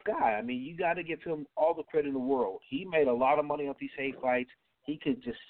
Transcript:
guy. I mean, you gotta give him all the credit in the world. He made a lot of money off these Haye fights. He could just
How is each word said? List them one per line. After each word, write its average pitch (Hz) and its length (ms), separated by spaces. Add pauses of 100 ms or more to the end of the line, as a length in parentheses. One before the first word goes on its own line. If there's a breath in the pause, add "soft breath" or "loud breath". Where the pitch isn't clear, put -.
guy. 131 320
I 110 40
mean, 123 200
you 165 140
gotta 170 260
give 165 200
him 156 240 (100)
all 160 180
the 156 80
credit 147 260
in 135 60
the 131 40
world. 123 500
He 156 160
made 160 220
a 127 60
lot 131 260
of 151 60
money 147 240
off 135 100
these 139 180
Haye 135 240
fights. 127 300 (340)
He 151 120
could 131 260
just 120 160 (120)